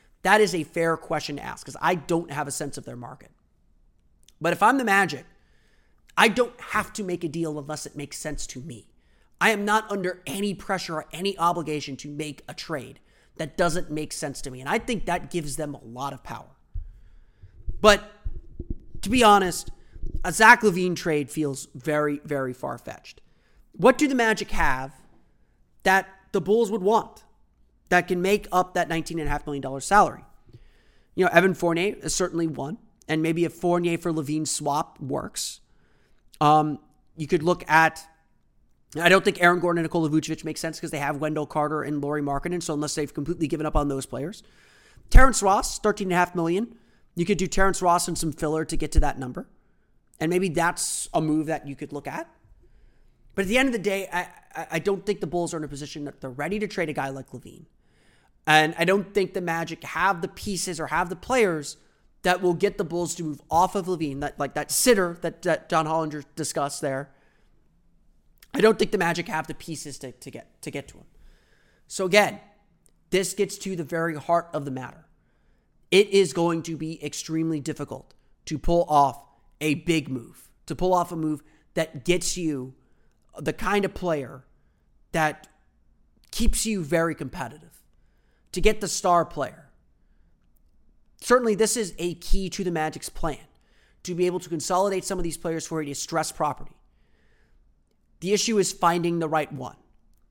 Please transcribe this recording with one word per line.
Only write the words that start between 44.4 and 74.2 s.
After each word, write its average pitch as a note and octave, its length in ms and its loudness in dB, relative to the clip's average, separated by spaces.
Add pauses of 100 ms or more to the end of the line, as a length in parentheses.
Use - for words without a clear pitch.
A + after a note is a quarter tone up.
Terrence C4 320 10
Ross, G3+ 380 0
thirteen G#3 300 0
and F3+ 40 0
a E3+ 40 2
half F3 180 2
million. F3 420 -2 (360)
You F3 120 -2
could G3+ 120 2
do F#3 80 -2
Terrence F#3+ 360 2
Ross F3 260 2
and E3+ 100 -4
some D#3+ 140 -4
filler D#3 320 -2
to - 140 -4
get D3+ 160 -2
to - 80 4
that C#3+ 180 2
number. B2+ 300 -8 (720)
And D#3+ 80 0
maybe F#3 180 2
that's E3+ 640 -2
a E3+ 60 2
move D#3 280 0
that D3+ 200 -4
you C#3 80 -10
could C3+ 160 -12
look C#3+ 160 -10
at. E3+ 260 -10 (1000)
But G3 60 0
at G3 80 -2
the A#3 80 4
end C4 100 4
of B3+ 60 0
the A3+ 60 -2
day, G3 340 -2
I, F3 160 -4 (260)
I, D#3+ 160 -10
I E3 80 -2
don't F#3+ 260 -2
think G3 140 -2
the F3 80 -4
Bulls E3+ 260 -4
are E3+ 40 -4
in D#3 80 -6
a - 20 -8
position C#3+ 380 -10
that - 160 -14
they're C3+ 80 -10
ready D3 300 -4
to G#3 100 -4
trade F3 180 -4
a D3+ 60 -4
guy C#3 160 -4
like C3+ 220 -12
LaVine. - 340 -18 (840)
And D#3 300 6
I E3+ 80 2
don't F#3+ 280 2
think F#3+ 200 0
the F#3 80 -4
Magic E3 420 -6
have F3 380 0
the F3+ 80 -4
pieces F3+ 500 -6
or D3+ 80 -6
have E3+ 220 -2
the F3 80 -10
players F#3 580 0 (460)
that F3+ 200 2
will F3+ 120 4
get G3 240 0
the G3 80 -2
Bulls E3+ 300 -4
to F3 100 -8
move D3+ 160 -8 (100)
off F3 240 4
of F#3+ 120 -4
LaVine, D3+ 340 -4
that, D3 180 -6
like, C#3+ 140 -4
that D3+ 180 -6
sitter F#3 480 4
that, - 220 -8
that E3 260 0
John D#3+ 200 2
Hollinger D#3 360 -2 (140)
discussed C#3+ 420 -4
there. C#3 320 -4 (1400)
I F3 80 0
don't A3 180 6
think - 120 0
the F3 60 0
Magic E3+ 300 -2
have D#3 200 -6
the D#3+ 60 -8
pieces D3 460 -12
to, B2 140 -14
to - 180 -18
get, - 300 -18
to - 100 -10
get C#3+ 180 -10
to - 100 -20
him. - 80 -20 (800)
So - 180 -4
again, F3+ 340 4 (680)
this F#3+ 240 0
gets - 240 -2
to F#3+ 180 -6
the E3+ 80 -4
very E3 320 -4
heart E3+ 380 -2